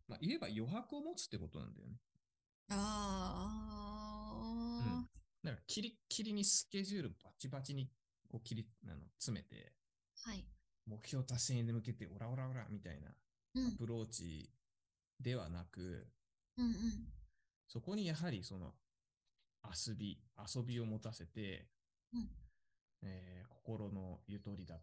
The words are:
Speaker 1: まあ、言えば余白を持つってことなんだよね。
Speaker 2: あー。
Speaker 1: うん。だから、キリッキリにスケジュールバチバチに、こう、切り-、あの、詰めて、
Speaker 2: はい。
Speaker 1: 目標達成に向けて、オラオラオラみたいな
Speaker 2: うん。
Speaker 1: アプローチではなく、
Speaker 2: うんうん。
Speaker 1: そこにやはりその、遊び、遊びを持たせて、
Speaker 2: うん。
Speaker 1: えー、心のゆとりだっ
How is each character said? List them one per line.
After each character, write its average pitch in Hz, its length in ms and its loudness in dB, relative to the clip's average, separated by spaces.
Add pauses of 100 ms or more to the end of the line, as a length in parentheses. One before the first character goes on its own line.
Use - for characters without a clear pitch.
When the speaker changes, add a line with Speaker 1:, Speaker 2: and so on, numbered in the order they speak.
Speaker 1:
ま - 80 -6
あ、 - 60 -8
言 220 140 4
え 330 40 -2
ば - 80 -2
余 107 180 0
白 220 300 -2
を 285 60 -4
持 330 140 -2
つ - 100 2
っ - 40 -2
て 107 80 -2
こ 82 100 -4
と 78 120 -8
な 60 80 -4
ん - 60 -12
だ - 80 -14
よ - 60 -12
ね。 117 100 -8 (720)
Speaker 2:
あ 208 1600 -2 (520)
ー。 - 120 4
Speaker 1:
う 247 60 0
ん。 247 80 -8 (340)
だ 160 80 -2
か 113 60 -4
ら、 - 100 -20
キ - 140 0
リ 226 80 -2
ッ - 40 -12 (160)
キ - 140 2
リ 214 100 0
に 202 100 4
ス - 280 12
ケ 196 120 2
ジ 196 140 0
ュ - 40 0
ー - 20 0
ル 113 60 -2 (140)
バ - 140 -20
チ 131 120 -4
バ 135 120 -2
チ 139 140 -4
に、 131 160 -2 (380)
こ 113 100 -6
う、 - 40 -10
切 - 120 -4
り-、 110 120 -2 (200)
あ 78 80 -8
の、 - 0 - (240)
詰 104 200 2
め - 40 -8
て、 50 300 -16 (500)
Speaker 2:
は 226 100 -8
い。 190 120 -8 (420)
Speaker 1:
目 110 180 -8
標 131 180 2
達 127 300 6
成 120 80 4
に 117 100 4
向 117 100 2
け 120 120 -2
て、 - 140 -8
オ 101 100 -10
ラ 113 120 -4
オ 123 60 -2
ラ 131 140 -2
オ 131 40 -4
ラ 117 160 -4
み 104 100 -4
た 87 120 -8
い 71 80 -8
な 76 100 -12 (460)
Speaker 2:
う 262 60 2
ん。 254 60 2
Speaker 1:
ア 233 40 4
プ 120 160 -2
ロ 113 140 0
ー 110 60 -2
チ 80 420 -4 (720)
で 123 160 0
は 90 140 -2
な 85 160 -4
く、 90 420 -6 (500)
Speaker 2:
う 247 60 2
ん - 20 8
う 233 40 6
ん。 226 40 6 (920)
Speaker 1:
そ 117 140 -6
こ 185 140 -2
に 208 120 2
や 160 80 4
は 165 140 0
り 101 140 0
そ 95 140 -6
の、 85 160 -6 (920)
遊 - 320 2
び、 101 240 -4 (180)
遊 110 260 0
び 120 160 0
を 117 60 0
持 110 140 -2
た 110 140 -6
せ - 120 -10
て、 101 420 -6 (460)
Speaker 2:
う 240 40 -2
ん。 214 120 -2 (720)
Speaker 1:
え 92 420 -8
ー、 - 40 -16
心 107 400 -4
の 92 380 -4
ゆ 101 120 -6
と 101 160 -6
り 92 100 -6
だ 82 100 -10
っ 82 80 -14